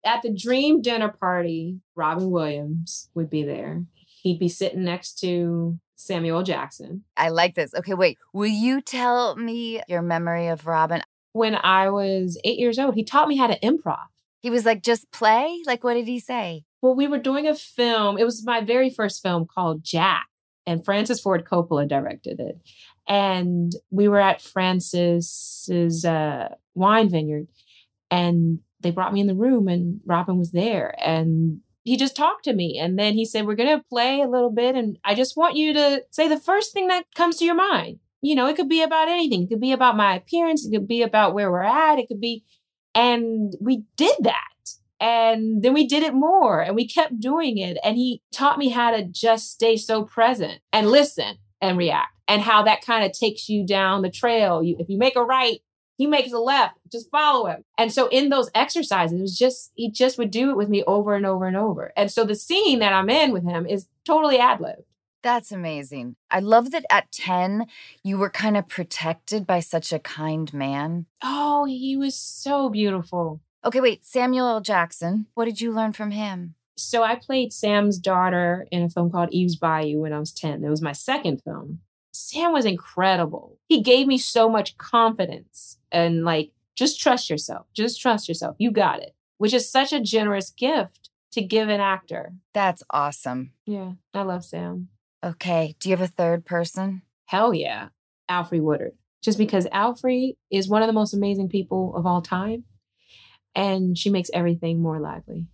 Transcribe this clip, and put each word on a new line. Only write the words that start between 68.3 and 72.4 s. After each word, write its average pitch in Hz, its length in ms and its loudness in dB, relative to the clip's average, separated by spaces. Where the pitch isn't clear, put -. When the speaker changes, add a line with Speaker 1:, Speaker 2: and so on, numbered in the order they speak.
Speaker 2:
protected 170 840 -6
by 180 120 2
such 165 320 -4
a 156 80 -4
kind 156 540 -6
man. 147 540 -4
Speaker 1:
Oh, 294 420 0
he 269 320 -4
was 269 180 -2
so 277 540 -2